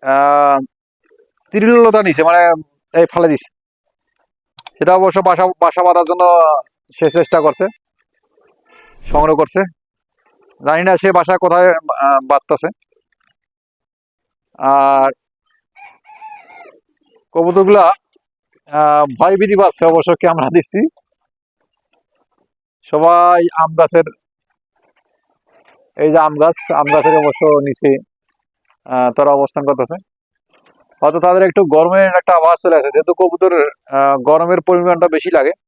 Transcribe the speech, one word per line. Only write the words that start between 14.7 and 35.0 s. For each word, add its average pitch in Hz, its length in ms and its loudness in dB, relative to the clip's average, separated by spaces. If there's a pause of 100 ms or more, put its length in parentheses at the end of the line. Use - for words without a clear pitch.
কবুতরগুলা, 180 600 2 (720)
আহ, 147 400 0 (140)
ভয় 175 140 2
ভীতি 196 300 0
পাচ্ছে 165 220 0
অবশ্য 165 340 2
ক্যামেরা 165 280 -2
দিচ্ছি। 175 400 -2 (2000)
সবাই 175 640 2 (100)
আম 160 180 -2
গাছের, 165 280 0 (2000)
এই 156 80 0
যে 160 60 0
আম 156 160 0
গাছ, 156 380 -2
আম 147 240 -2
গাছের 156 220 0
অবশ্য 147 280 -2
নিচে, 143 520 0 (880)
আহ, 127 260 -2
তারা 143 200 0
অবস্থান 139 320 -2
করতেছে। 143 320 -4 (1040)
হয়তো 151 180 0
তাদের 180 220 2
একটু 190 240 0
গরমের 175 420 2
একটা 180 260 0
আভাস 165 300 2
চলে 165 120 2
আসে, 143 120 0
যেহেতু 156 260 -2
কবুতর, 175 560 0
আহ, 139 460 -2 (100)
গরমের 170 320 0 (100)
পরিমাণটা 175 440 0